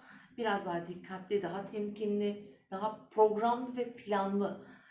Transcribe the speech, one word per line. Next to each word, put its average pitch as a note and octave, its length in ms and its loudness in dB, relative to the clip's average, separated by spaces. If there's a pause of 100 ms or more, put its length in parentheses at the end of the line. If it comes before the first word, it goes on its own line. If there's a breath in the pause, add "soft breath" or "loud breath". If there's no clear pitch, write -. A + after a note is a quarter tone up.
(380 loud breath)
biraz G3+ 280 0
daha E3+ 220 -2
dikkatli, F#3+ 540 -4
daha F#3 240 -4
temkinli, G#3 840 -2 (220 loud breath)
daha G#3 380 -4
programlı A#3 680 4
ve A#3 180 -4
planlı, G3 720 0 (240 loud breath)